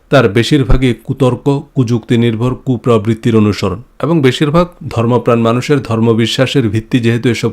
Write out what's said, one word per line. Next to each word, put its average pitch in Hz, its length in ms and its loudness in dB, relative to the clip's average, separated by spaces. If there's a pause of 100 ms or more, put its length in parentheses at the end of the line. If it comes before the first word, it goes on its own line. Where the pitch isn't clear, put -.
(100)
তার 123 180 4
বেশিরভাগই 127 680 2 (100)
কুতর্ক, 139 580 -2 (120)
কুযুক্তি 117 440 0
নির্ভর 117 360 0
কুপ্রবৃত্তির 113 840 0
অনুসরণ 104 460 0 (200)
এবং 156 200 0
বেশিরভাগ 147 460 0 (200)
ধর্মপ্রাণ 117 520 0
মানুষের 120 420 0
ধর্মবিশ্বাসের 113 840 0
ভিত্তি 110 320 -2
যেহেতু 117 280 0
এসব 113 240 -2